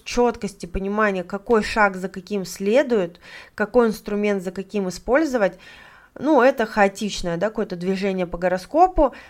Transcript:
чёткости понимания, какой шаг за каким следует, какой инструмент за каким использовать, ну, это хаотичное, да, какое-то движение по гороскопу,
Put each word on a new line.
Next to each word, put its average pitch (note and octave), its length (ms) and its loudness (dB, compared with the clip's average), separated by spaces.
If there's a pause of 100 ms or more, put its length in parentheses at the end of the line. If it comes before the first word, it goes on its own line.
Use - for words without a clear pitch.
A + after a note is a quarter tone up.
чёткости A#3 640 -2
понимания, G3 580 -2
какой G#3 380 0
шаг G3+ 340 2
за F#3 140 -6
каким F#3+ 340 -6
следует, G3+ 720 0 (360)
какой A3+ 320 2
инструмент G#3 560 -2
за F#3 80 -8
каким F#3+ 400 -6
использовать, A#3 680 0 (600)
ну, C4+ 240 4
это C4 240 2
хаотичное, G3 720 -2
да, G3 100 -2
какое-то G#3 260 -6
движение F#3 520 -4
по E3+ 100 -10
гороскопу, C4 800 2 (160)